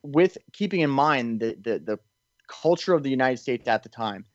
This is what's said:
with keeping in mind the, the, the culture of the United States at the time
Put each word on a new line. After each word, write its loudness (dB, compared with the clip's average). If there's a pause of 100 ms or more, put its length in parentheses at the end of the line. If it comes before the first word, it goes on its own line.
with 2 (160)
keeping -2
in 2
mind 2
the, -4
the, -4
the -6 (480)
culture 0
of 2
the -2
United 0
States -4
at 0
the -20
time -8 (120)